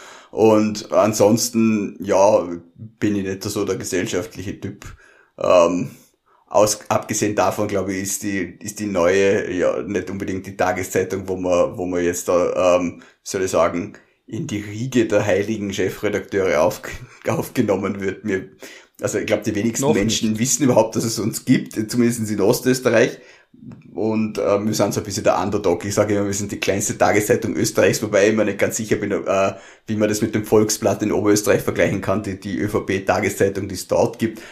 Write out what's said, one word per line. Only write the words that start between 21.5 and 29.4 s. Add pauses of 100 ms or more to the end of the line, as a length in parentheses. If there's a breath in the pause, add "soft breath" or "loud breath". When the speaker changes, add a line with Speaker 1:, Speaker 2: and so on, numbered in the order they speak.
Speaker 1:
zumindest
in
Ostösterreich. (760 loud breath)
Und,
ähm,
wir
sind
so
ein
bisschen
der
Underdog.
Ich
sage
immer,
wir
sind
die
kleinste
Tageszeitung
Österreichs,
wobei
ich
mir
nicht
ganz
sicher
bin,
äh, (340 loud breath)